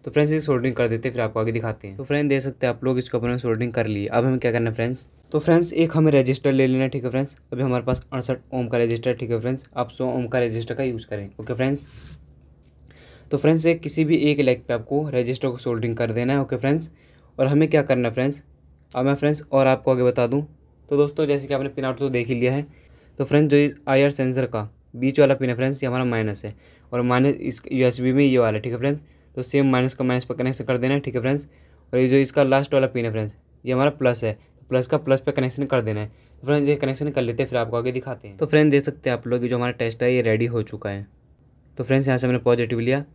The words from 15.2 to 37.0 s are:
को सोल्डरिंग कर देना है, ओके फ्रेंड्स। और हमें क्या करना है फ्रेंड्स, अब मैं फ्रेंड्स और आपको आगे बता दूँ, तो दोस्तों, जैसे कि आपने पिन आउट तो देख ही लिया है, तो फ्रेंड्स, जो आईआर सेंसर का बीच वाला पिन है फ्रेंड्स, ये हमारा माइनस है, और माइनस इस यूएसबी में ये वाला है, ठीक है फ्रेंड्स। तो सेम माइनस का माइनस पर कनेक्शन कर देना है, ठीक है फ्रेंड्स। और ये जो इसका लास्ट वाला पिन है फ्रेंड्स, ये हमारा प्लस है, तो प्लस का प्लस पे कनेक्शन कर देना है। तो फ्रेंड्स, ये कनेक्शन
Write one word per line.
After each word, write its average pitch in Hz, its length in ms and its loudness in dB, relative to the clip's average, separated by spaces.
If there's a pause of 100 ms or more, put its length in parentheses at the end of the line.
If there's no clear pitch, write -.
को 120 100 -6
सोल्डरिंग 117 360 -2
कर 113 160 -2
देना 120 220 0
है, 139 80 2
ओके 131 160 -4
फ्रेंड्स। 147 320 0 (480)
और 135 100 2
हमें 151 220 4
क्या 156 140 4
करना 123 240 2
है 113 60 -4
फ्रेंड्स, 135 280 -2 (520)
अब 127 120 -2
मैं 139 100 2
फ्रेंड्स 147 360 0
और 135 160 4
आपको 131 240 2
आगे 127 120 2
बता 120 240 2
दूँ, 135 140 0 (480)
तो 143 80 0
दोस्तों, 147 280 2
जैसे 143 220 -2
कि 143 60 -2
आपने 135 160 -2
पिन 131 160 -6
आउट 127 140 -4
तो 139 100 -2
देख 123 180 -2
ही 139 80 -2
लिया 127 180 2
है, 147 120 -2 (540)
तो 135 60 0
फ्रेंड्स, 147 260 4
जो 143 180 6 (180)
आईआर 139 240 4
सेंसर 131 360 -2
का 107 220 -6 (240)
बीच 131 260 -2
वाला 135 160 6
पिन 131 140 -2
है 120 60 -2
फ्रेंड्स, 135 280 -2
ये 131 40 -2
हमारा 127 180 -2
माइनस 110 400 -2
है, 104 80 -10 (380)
और 123 120 -2
माइनस 127 300 4
इस - 280 -6 (100)
यूएसबी 127 420 2
में 143 100 4
ये 131 140 4
वाला 113 180 2
है, 107 60 -4
ठीक 120 120 -6
है 117 60 -6
फ्रेंड्स। 143 220 -2 (360)
तो 127 60 -8
सेम 139 280 2
माइनस 127 220 2
का 131 120 -4
माइनस 123 180 0
पर 120 120 -8
कनेक्शन 127 280 -4
कर 123 140 -2
देना 127 160 0
है, 143 60 0
ठीक 127 160 -8
है 123 60 -2
फ्रेंड्स। 139 260 -2 (460)
और 127 60 2
ये 131 80 4
जो 135 100 4
इसका 139 260 2
लास्ट 135 300 2
वाला 131 140 4
पिन 117 180 -4
है 113 60 -4
फ्रेंड्स, 107 240 -6 (300)
ये 127 80 -2
हमारा 139 180 4
प्लस 123 320 0
है, 107 100 -2
तो - 360 -20
प्लस 127 180 0
का 156 120 0
प्लस 135 200 2
पे 143 120 -2
कनेक्शन 135 340 -2
कर 131 160 0
देना 107 180 -4
है। 104 80 -8
तो - 400 -16
फ्रेंड्स, 143 220 2
ये 147 80 4
कनेक्शन 139 320 -4